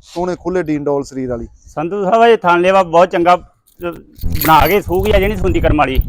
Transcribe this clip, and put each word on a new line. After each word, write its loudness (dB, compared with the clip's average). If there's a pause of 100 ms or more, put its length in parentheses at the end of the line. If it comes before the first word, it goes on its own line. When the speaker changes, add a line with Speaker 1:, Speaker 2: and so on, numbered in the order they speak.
Speaker 1:
ਸੋਹਣੇ -6
ਖੁੱਲੇ -4
ਡੀਨ -4
ਡੋਲ -2
ਸਰੀਰ -8
ਵਾਲੀ। -8
Speaker 2:
ਸੰਧੂ -8
ਸਾਹਿਬ, 2
ਇਹ 6
ਥਣ 2
ਲੇਵਾ 4
ਬਹੁਤ 2
ਚੰਗਾ, 2
ਅਹ, -10 (340)
ਬਣਾ 2
ਕੇ 0
ਸੂਗੀ, -2
ਅਜੇ 0
ਨਹੀਂ -4
ਸੁੰਦੀ -2
ਕਰਮ 0
ਵਾਲੀ। -2 (120)